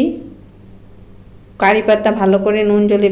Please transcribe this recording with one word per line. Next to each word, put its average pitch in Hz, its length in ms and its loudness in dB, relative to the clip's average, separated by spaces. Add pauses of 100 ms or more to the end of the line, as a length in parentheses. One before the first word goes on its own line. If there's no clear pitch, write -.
(1600)
কারি 208 240 0
পাতা 214 280 0 (100)
ভালো 190 180 2
করে 208 260 -2
নুন 208 240 2
জলে 208 240 0